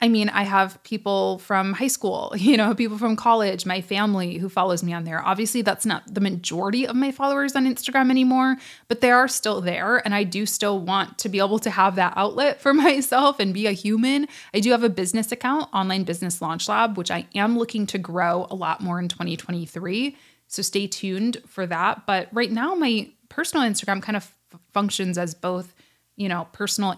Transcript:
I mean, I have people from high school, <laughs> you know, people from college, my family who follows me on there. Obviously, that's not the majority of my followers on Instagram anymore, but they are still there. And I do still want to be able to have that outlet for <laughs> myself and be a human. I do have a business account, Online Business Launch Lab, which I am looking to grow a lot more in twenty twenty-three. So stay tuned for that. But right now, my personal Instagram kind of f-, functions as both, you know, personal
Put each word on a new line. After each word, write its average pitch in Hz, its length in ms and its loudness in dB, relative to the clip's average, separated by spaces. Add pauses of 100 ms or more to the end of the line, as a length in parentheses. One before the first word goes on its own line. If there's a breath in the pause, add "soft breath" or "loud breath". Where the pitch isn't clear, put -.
I 233 80 4
mean, 214 200 4
I 202 140 0
have 196 400 0
people 196 560 -2
from 190 340 0
high 247 140 -2
school, - 480 -2
<laughs> - 20 -4
you 220 200 6
know, 220 180 4
people 214 240 -2
from 220 160 2
college, 220 500 2
my 185 160 -2
family 190 580 0
who 185 100 -4
follows 185 340 0
me 175 100 -2
on 170 120 -6
there. 160 200 -6
Obviously, 214 380 0
that's 202 240 -2
not 185 160 -2 (100)
the 202 80 -2
majority 196 640 -2
of 240 120 -4
my 269 160 0
followers 277 420 -2
on 269 100 2
Instagram 262 460 2
anymore, 262 460 4 (320 loud breath)
but 233 120 -2
they 247 120 6
are 254 160 6
still 208 320 -2
there. 180 440 0
And 208 80 0
I 202 120 2
do 190 200 -4
still 202 360 -2
want 185 380 -2
to 226 100 -4
be 190 100 -2
able 202 220 2
to 214 100 -2
have 190 240 2
that 180 220 2
outlet 233 440 0
for 277 140 4
<laughs> - 0 -
myself 277 640 4
and 196 160 0
be 208 140 0
a 202 40 2
human. 233 540 2 (260 loud breath)
I 202 60 2
do 220 140 4
have 233 100 4
a 233 60 4
business 190 420 -2
account, 269 420 -2
Online 190 300 0
Business 175 400 -4
Launch 165 260 -4
Lab, 214 300 0
which 175 140 -4
I 170 240 -6
am 214 200 2
looking 226 300 -2
to 202 120 -4
grow 175 520 -2
a 190 60 -8
lot 160 240 -4
more 175 180 -4
in 180 100 -4
twenty 175 280 -6
twenty-three. 180 800 -6 (300 soft breath)
So - 160 -8
stay 196 260 -2
tuned 196 480 -4 (100)
for - 200 -8
that. 175 400 -2
But 190 260 0
right 233 180 0
now, 247 240 -2
my 247 340 0 (200)
personal 311 360 -2
Instagram 196 380 -2
kind 214 140 -4
of - 160 -8 (200)
f-, 170 80 -20 (120)
functions 196 440 0
as 175 160 -2
both, 180 440 -6 (400 soft breath)
you 202 120 -4
know, 175 220 -4
personal 202 480 -2